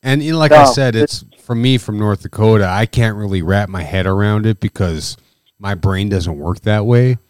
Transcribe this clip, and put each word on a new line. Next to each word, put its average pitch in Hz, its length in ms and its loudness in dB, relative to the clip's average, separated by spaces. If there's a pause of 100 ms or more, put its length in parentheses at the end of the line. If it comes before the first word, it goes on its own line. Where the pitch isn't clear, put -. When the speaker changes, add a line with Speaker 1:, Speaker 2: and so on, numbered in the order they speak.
Speaker 1:
And, 135 200 0
you 156 100 -4
know, 165 60 -2
like 151 140 4
I 151 120 8
Speaker 2:
No, 131 60 6
Speaker 1:
said, 127 240 0
Speaker 2:
it's - 280 -2
Speaker 1:
it's, - 200 -20
for 120 120 -6
me 127 240 2
from 107 200 -6
North 104 240 -2
Dakota, 107 460 2
I 101 180 0
can't 110 300 0
really 98 260 -4
wrap 98 260 0
my 92 140 -8
head 90 240 -4
around 104 400 0
it 110 140 -2
because 85 560 -6 (420)
my 101 160 -6
brain 98 340 -2
doesn't 85 300 -4
work 80 220 -6
that 107 260 -2
way. 120 320 2 (120)